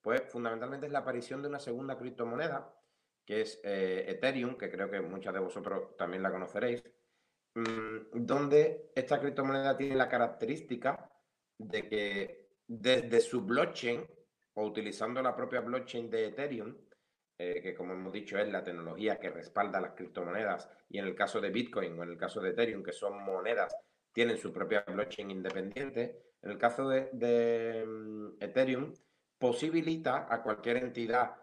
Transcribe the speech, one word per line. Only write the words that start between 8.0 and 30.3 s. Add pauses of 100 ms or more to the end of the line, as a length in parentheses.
donde
esta
criptomoneda
tiene
la
característica (480)
de
que (160)
desde
su
blockchain, (500)
o
utilizando
la
propia
blockchain
de
Ethereum, (640)
eh,
que
como
hemos
dicho
es
la
tecnología
que
respalda
las
criptomonedas, (180)
y
en
el
caso
de
Bitcoin
o
en
el
caso
de
Ethereum,
que
son
monedas, (380)
tienen
su
propia
blockchain
independiente,
en
el
caso
de,
de,
mm,
Ethereum, (440)
posibilita
a